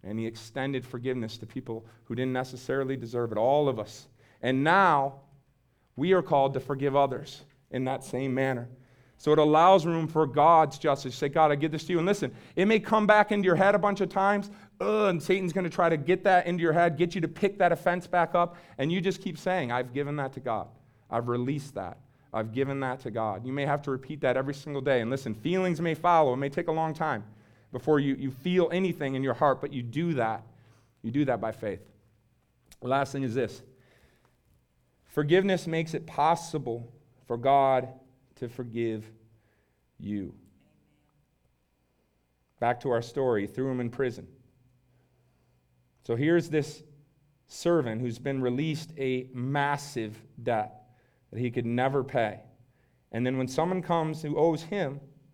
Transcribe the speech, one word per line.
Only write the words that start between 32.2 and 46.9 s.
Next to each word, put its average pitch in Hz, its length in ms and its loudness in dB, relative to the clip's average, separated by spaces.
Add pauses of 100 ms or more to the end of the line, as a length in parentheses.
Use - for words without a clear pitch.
The 123 80 -10
last 135 240 0
thing 139 100 -4
is 120 140 -4
this. 120 260 -4 (1400)
Forgiveness 175 600 2
makes 160 260 -4
it - 140 -8
possible 143 840 -2 (360)
for 120 100 -4
God 135 500 4 (480)
to 123 140 -10
forgive 113 600 -6 (880)
you. 101 340 -6 (2250)
Back 123 200 0
to 139 100 -4
our 113 140 2
story, 120 380 0
he 101 60 -4
threw 131 220 -4
him 127 100 -4
in 120 120 -4
prison. 120 360 -6 (1800)
So 117 100 -2
here's 160 340 2
this 147 320 -2 (640)